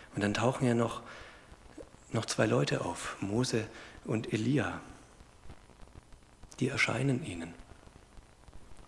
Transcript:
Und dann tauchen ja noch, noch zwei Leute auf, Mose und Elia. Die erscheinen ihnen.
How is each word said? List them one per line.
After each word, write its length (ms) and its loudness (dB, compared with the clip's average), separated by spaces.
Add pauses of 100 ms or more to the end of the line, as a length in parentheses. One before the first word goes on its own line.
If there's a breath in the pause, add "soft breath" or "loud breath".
(140 loud breath)
Und 80 0
dann 120 4
tauchen 320 4
ja 80 6
noch, 260 2 (1080 loud breath)
noch 160 0
zwei 200 4
Leute 380 4
auf, 360 -4
Mose 460 2 (380 loud breath)
und 280 0
Elia. 480 2 (1800)
Die 80 2
erscheinen 560 2
ihnen. 300 -6 (1300)